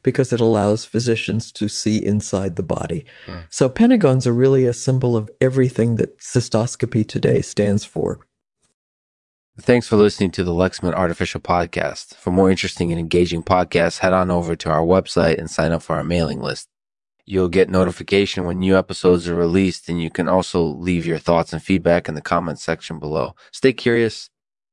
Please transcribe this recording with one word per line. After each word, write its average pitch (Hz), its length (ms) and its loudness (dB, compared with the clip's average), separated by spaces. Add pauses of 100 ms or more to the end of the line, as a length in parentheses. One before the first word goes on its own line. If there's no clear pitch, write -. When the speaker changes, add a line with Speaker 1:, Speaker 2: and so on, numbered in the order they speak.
Speaker 1:
because 131 280 0
it 117 80 2
allows 107 440 2
physicians 113 680 -2
to 104 160 -4
see 107 360 -2
inside 98 500 -2
the 98 80 -4
body. - 420 -6 (220)
Speaker 2:
Hmm. 95 120 -14 (100)
Speaker 1:
So - 200 0
pentagons 165 580 4
are 120 60 4
really 131 320 4
a 120 100 2
symbol 127 420 0
of 107 120 -2 (120)
everything 127 560 2
that - 240 -4
Cystoscopy 117 880 -2
Today - 320 0
stands 104 440 0
for. - 360 -6 (1400)
Speaker 2:
Thanks 123 280 2
for 113 80 2
listening 104 340 4
to 92 140 -4
the 90 80 -2
Lexman 90 420 0
Artificial 87 460 -2
Podcast. 87 720 -4
For - 160 -6
more 95 200 4
interesting 87 420 -2
and 85 80 -4
engaging 85 420 0
podcasts, 90 560 0
head 92 140 0
on 92 180 2
over 85 240 -2
to 80 160 -6
our 78 120 2
website 87 560 2
and 78 120 -8
sign 80 220 -2
up 82 100 -2
for 82 140 -6
our 76 80 -4
mailing 80 360 -2
list. - 280 -10 (560)
You'll 92 240 0
get 92 220 2
notification 92 720 0
when 87 140 -4
new 92 180 2
episodes 90 520 2
are 87 60 -2
released, 85 540 0
and 85 140 -4
you 80 80 -6
can 82 180 -4
also 90 360 0
leave 82 420 -4
your 82 120 -4
thoughts 82 340 0
and 80 100 -8
feedback 85 460 0
in 80 60 -6
the 73 60 -10
comment 82 380 -4
section 82 400 -8
below. 73 360 -6 (180)
Stay 135 200 2
curious. 117 560 -2 (440)